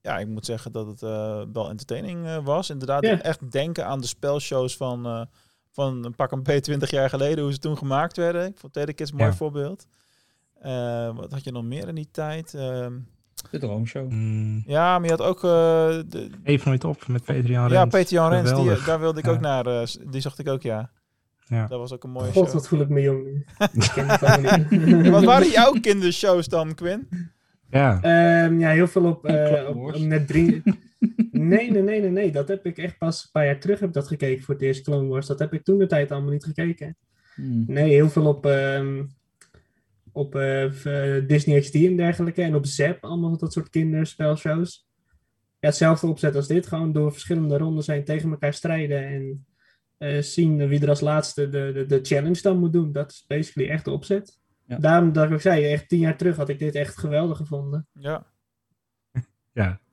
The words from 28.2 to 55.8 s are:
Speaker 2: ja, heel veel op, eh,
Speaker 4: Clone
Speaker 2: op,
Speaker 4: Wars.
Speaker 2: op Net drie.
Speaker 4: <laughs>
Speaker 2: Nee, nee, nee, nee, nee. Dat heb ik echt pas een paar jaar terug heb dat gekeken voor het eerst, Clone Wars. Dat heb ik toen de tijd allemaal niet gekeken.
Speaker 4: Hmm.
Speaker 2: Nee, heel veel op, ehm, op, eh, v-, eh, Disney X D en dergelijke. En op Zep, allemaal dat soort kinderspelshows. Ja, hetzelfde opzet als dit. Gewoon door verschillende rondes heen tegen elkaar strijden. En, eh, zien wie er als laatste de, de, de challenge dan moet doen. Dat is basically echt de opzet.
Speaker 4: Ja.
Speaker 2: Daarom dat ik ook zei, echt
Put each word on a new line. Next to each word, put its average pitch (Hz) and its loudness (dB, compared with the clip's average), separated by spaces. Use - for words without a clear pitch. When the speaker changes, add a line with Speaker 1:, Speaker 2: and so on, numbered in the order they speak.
Speaker 2:
ja, 165 2
heel 170 6
veel 175 2
op, 170 0
eh, 151 4
Speaker 4:
Clone 147 2
Speaker 2:
op, 131 -6
Speaker 4:
Wars. 139 -8
Speaker 2:
op 156 -2
Net 156 2
drie. 160 4
Speaker 4:
<laughs> - 2
Speaker 2:
Nee, 196 2
nee, 196 4
nee, 208 0
nee, 190 0
nee. 185 0
Dat 143 -2
heb 196 -6
ik 170 -6
echt 170 -8
pas 165 -4
een - -20
paar 151 2
jaar 143 2
terug 202 0
heb 180 -2
dat 143 -4
gekeken 131 -4
voor 143 -4
het 135 -6
eerst, 135 -2
Clone 139 -2
Wars. 135 -4
Dat 139 -6
heb 156 -2
ik 160 -6
toen 196 4
de 190 4
tijd 147 0
allemaal 143 -4
niet 147 -4
gekeken. 160 -6
Speaker 4:
Hmm. 123 -4
Speaker 2:
Nee, 147 2
heel 147 8
veel 151 2
op, 143 0
ehm, 139 0
op, 143 -6
eh, 139 0
v-, 139 -12
eh, 139 0
Disney 147 6
X - -6
D - -16
en 175 6
dergelijke. 170 0
En 160 0
op 139 0
Zep, 151 -2
allemaal 165 -2
dat 160 -6
soort 165 -6
kinderspelshows. 160 -2
Ja, 151 2
hetzelfde 160 4
opzet 151 0
als 143 -2
dit. 175 0
Gewoon 160 -4
door 151 0
verschillende 156 -2
rondes 156 -2
heen 143 -4
tegen 156 -4
elkaar 147 -4
strijden. 147 -4
En, 139 -10
eh, 147 -4
zien 151 0
wie 147 2
er 147 2
als 143 2
laatste 147 -2
de, 139 -6
de, 135 -4
de 139 2
challenge 151 0
dan 185 2
moet 175 2
doen. 160 0
Dat 147 -6
is - -20
basically 143 -4
echt 156 -6
de - -6
opzet. 196 -6
Speaker 4:
Ja. 120 -10
Speaker 2:
Daarom 165 4
dat 156 4
ik 160 0
ook 151 0
zei, 160 2
echt 147 -2